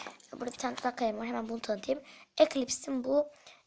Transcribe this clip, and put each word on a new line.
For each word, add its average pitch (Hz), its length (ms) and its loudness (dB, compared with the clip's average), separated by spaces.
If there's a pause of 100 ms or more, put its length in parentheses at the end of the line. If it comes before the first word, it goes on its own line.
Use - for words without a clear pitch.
(340)
burada 247 180 -6
bir - 60 -14
tane 247 200 -2
dudak 247 200 -2
kalemi 214 220 0
var. 226 80 -4
Hemen 233 220 -4
bunu 233 100 -4
tanıtayım. 226 420 -2 (360)
Eclipse'in 269 680 2
bu, 285 240 4 (400)